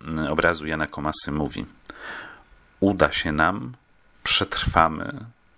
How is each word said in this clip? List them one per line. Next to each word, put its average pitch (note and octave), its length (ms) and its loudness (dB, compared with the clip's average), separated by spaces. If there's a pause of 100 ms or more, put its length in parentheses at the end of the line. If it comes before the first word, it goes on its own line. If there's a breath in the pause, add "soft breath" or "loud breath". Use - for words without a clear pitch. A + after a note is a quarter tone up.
mm, D#2 300 -2
obrazu D#2+ 340 2
Jana D#2 220 -2
Komasy D2 440 -2
mówi: D2 340 -4 (1160 loud breath)
„Uda F#2+ 320 4
się - 200 -2
nam, G2 420 0 (500)
przetrwamy, - 1000 0 (320)